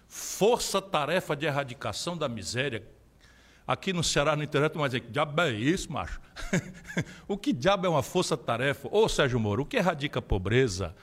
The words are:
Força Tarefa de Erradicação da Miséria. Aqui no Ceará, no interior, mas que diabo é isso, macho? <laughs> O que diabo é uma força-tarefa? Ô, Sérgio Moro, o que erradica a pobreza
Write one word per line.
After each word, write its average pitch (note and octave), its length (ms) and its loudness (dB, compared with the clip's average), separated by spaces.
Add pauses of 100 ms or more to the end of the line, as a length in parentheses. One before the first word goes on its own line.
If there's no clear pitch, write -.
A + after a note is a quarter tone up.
Força - 720 0
Tarefa D#3+ 560 -2
de C#3 80 -4
Erradicação C#3 720 -4
da D3+ 100 -2
Miséria. A2+ 560 -4 (840)
Aqui C3+ 280 -2
no E3+ 100 0
Ceará, D3 320 2
no D3+ 80 -2
interior, D3 320 2
mas C#3+ 160 0
que B2 80 -2
diabo D3 420 -2
é D#3 100 2
isso, C3 400 0
macho? G2 280 -6 (320)
<laughs> - 800 -4
O G3 80 -2
que G3+ 160 0
diabo F3+ 340 2
é - 20 4
uma C#3+ 140 4
força-tarefa? C3+ 880 0
Ô, G#3+ 160 6
Sérgio B2+ 320 2
Moro, G#2+ 240 2
o - 20 -6
que - 120 -4
erradica D3+ 420 0
a - 20 0
pobreza G2 800 2